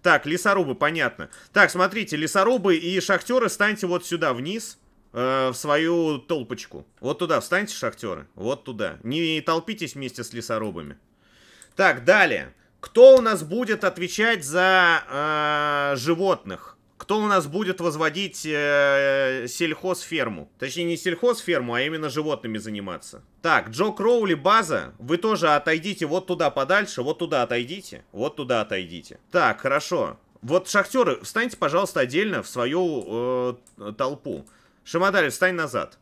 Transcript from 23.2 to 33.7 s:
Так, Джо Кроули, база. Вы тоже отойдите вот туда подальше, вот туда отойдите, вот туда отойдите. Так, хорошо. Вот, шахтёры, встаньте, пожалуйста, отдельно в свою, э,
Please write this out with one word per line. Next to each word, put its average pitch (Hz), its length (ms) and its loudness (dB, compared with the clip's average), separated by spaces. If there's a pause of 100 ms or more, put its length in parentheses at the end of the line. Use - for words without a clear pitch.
Так, 139 280 2
Джо 170 200 0
Кроули, 214 440 2
база. 151 680 0
Вы 135 160 -2
тоже 180 320 0
отойдите 160 580 0
вот 180 220 -2
туда 170 220 0
подальше, 147 520 0
вот 151 160 -4
туда 156 240 -2
отойдите, 143 720 -6
вот 113 240 -6
туда 127 240 0
отойдите. 90 580 -8 (140)
Так, 139 280 2
хорошо. 135 560 -2 (260)
Вот, 170 260 0
шахтёры, 196 540 0
встаньте, 233 340 -4
пожалуйста, 170 420 0
отдельно 147 420 0
в - 80 -12
свою, 139 600 -2
э, 123 880 -6